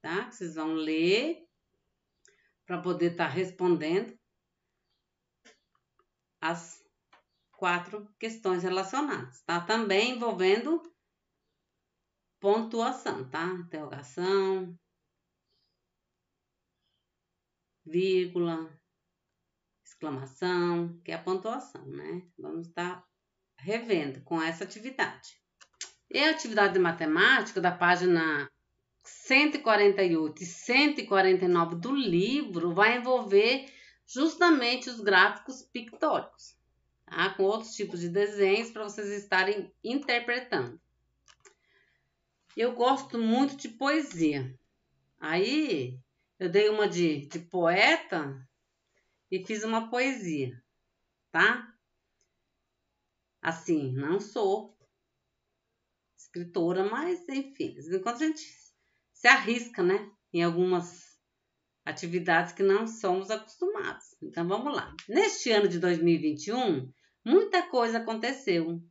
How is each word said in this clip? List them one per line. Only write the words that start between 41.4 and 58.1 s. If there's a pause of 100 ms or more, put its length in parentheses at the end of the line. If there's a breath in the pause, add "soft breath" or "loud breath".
Eu
gosto
muito
de
poesia. (600)
Aí, (380)
eu
dei
uma
de,
de
poeta (800)
e
fiz
uma
poesia, (680)
tá? (1700)
Assim,
não
sou (1400)
escritora,
mas,
enfim,
de
vez
em
quando